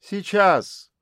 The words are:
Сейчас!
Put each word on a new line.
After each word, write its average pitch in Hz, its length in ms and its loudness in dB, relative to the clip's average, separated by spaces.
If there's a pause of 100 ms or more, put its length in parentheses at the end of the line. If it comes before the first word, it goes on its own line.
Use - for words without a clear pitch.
Сейчас! 196 880 -2 (120)